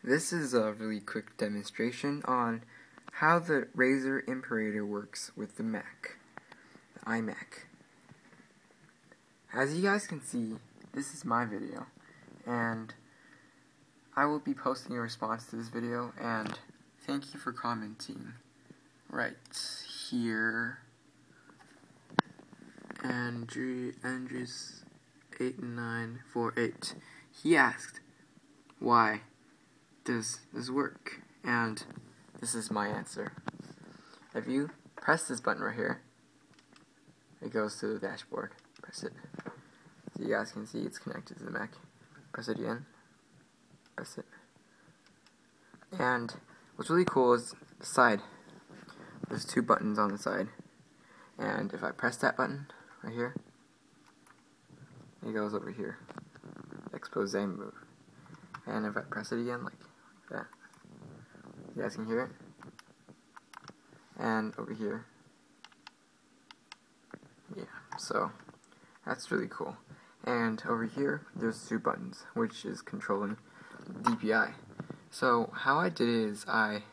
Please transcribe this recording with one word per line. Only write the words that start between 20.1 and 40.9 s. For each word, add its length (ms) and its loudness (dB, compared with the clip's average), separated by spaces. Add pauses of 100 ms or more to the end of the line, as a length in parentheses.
Andrew, 880 -2 (100)
Andrews 840 -8 (560)
eight 200 -2
nine 580 -4 (120)
four 240 2
eight. 400 0 (340)
He 280 6
asked, 420 4 (800)
"Why 420 8 (840)
does 360 0 (140)
this 160 -6
work?" 520 -2 (220)
And 400 2 (580)
this 120 0
is 160 -2
my 180 2
answer. 440 -4 (1040)
If 120 -2
you 240 0 (260)
press 300 4
this 120 -2
button 240 0
right 120 -2
here, 260 0 (1400)
it 120 -6
goes 260 0
to 80 -2
the 120 -2
dashboard. 520 -6 (300)
Press 220 -10
it. 100 -6 (320)
So 760 -12
you 60 -2
guys 220 2
can 160 -8
see 120 -6
it's 180 -4